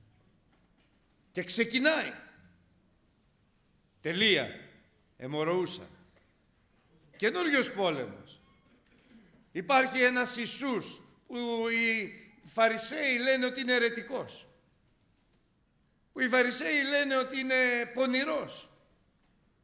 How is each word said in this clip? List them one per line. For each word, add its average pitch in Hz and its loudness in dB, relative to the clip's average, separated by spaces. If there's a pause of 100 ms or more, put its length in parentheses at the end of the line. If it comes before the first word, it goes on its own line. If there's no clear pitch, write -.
(1300)
Και 175 -6
ξεκινάει. 233 2 (1900)
Τελεία. 170 2 (680)
Αιμορροούσα. 151 -2 (1300)
Καινούριος 285 0
πόλεμος. 139 -4 (1080)
Υπάρχει 262 2
ένας 247 4
Ιησούς 240 -4 (280)
που 233 -4
οι 226 0 (300)
Φαρισαίοι 233 2
λένε 254 2
ότι 254 -4
είναι 254 0
αιρετικός. 233 -2 (1700)
Που - -12
οι 247 0
Φαρισαίοι 262 2
λένε 277 2
ότι 262 -2
είναι 254 0
πονηρός. 262 -2 (960)